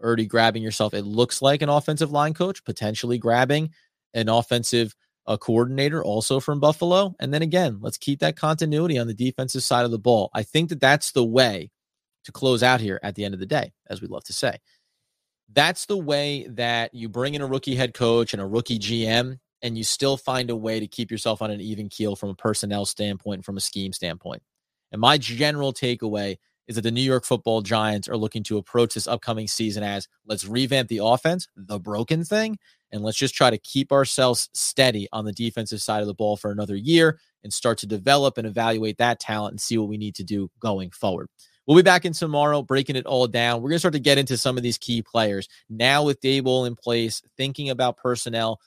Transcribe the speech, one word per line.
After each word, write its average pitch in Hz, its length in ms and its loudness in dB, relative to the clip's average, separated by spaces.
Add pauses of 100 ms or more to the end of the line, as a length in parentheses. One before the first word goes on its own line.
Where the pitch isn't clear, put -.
Already 113 240 2
grabbing 113 380 2
yourself, 107 300 -2
it 101 100 -2
looks 110 380 0
like, 139 200 4
an 147 60 0
offensive 147 420 0
line 147 240 0
coach, 185 300 -4
potentially 113 540 -4
grabbing 127 560 2 (400)
an 113 160 0
offensive, 117 640 2 (320)
uh, 107 80 0
coordinator 135 680 0
also 113 380 0
from 143 220 -4
Buffalo. 180 580 2
And 131 140 -4
then 156 80 0
again, 160 400 2
let's 110 160 -8
keep 143 240 -2
that 156 160 0
continuity 156 600 0
on 117 100 -2
the 113 60 -6
defensive 127 480 -4
side 123 220 2
of 117 80 0
the 113 80 -2
ball. 113 340 4
I 107 100 -4
think 160 260 0
that 156 100 -6
that's 139 320 4
the 123 140 4
way 113 440 2 (540)
to - 80 -20
close 127 320 0
out 127 160 4
here 101 240 -4
at 98 120 -8
the 104 100 -6
end 98 80 -6
of 92 80 -10
the 95 40 -6
day, 139 280 -2 (140)
as 101 140 -12
we 104 60 -10
love - 160 -12
to - 100 -14
say. - 260 -4 (920)
That's 156 340 2
the 208 120 -2
way 143 540 -2
that 117 420 -2
you 113 160 -10
bring 127 260 -2
in 143 60 -6
a 139 40 -2
rookie 131 300 -2
head 123 180 0
coach 117 400 2
and 101 80 -6
a 98 60 -6
rookie 113 320 -2
G 110 260 -2
M, 123 340 0 (220)
and 117 160 -6
you 110 60 -6
still 139 320 0
find 127 340 -2
a 117 60 -2
way 110 240 -4
to 107 80 -6
keep - 240 -8
yourself 110 300 -2
on 107 100 -4
an 104 80 -8
even 104 300 -8
keel 104 260 -4
from 101 140 -8
a 92 60 -8
personnel 101 500 -2
standpoint, 101 580 -6
from 98 140 -10
a 95 40 -8
scheme 98 300 -6
standpoint. 85 500 -8 (500)
And 110 100 -6
my 143 160 6
general 139 560 -2
takeaway 107 640 -4 (300)
is 107 80 -10
that 110 80 -2
the 117 80 0
New 123 100 0
York 131 240 2
Football 113 360 0
Giants 107 460 0
are - 80 -4
looking 110 280 -4
to 107 140 -4
approach 117 360 0
this 110 140 -6
upcoming 110 400 -4
season 107 360 -4
as, 101 240 -6 (180)
"Let's 101 200 -6
revamp 123 420 0
the 113 160 -4
offense, 160 520 2
the 98 240 -10
broken 170 440 -2
thing, 214 340 -2 (340)
and 104 120 -6
let's 110 140 -4
just 135 180 -2
try 131 140 6
to 110 80 2
keep - 340 -4
ourselves 131 640 2
steady 113 580 0
on 107 140 -4
the 104 80 -6
defensive 110 480 -6
side 107 200 -2
of 104 60 -2
the 101 60 -6
ball 104 240 0
for 104 140 -6
another 101 240 -4
year 160 440 4 (240)
and 101 80 -16
start 113 280 0
to 104 80 -10
develop 135 500 4
and 110 100 -4
evaluate 110 520 -2
that 120 200 2
talent 107 320 -4
and 107 100 -12
see 117 160 -2
what 104 120 0
we 107 80 -6
need 107 180 -8
to 98 80 -10
do 98 360 -4
going 95 320 -4
forward." 92 360 -4 (380)
We'll 147 100 6
be 180 80 12
back 180 220 6
in 170 80 -4
tomorrow, 147 500 0
breaking 135 320 0
it 127 100 -4
all 127 220 2
down. 120 340 0
We're 139 100 -4
gonna 165 80 0
start 160 160 2
to 143 40 -2
get 139 180 6
into 131 200 0
some 127 180 -2
of 123 80 -2
these 120 140 -2
key 117 240 -4
players 104 480 -2 (200)
now 127 340 4
with 143 180 0
Daboll 131 440 2
in 120 100 -4
place, 117 460 -2 (140)
thinking 135 340 -6
about 123 280 0
personnel, 113 680 -2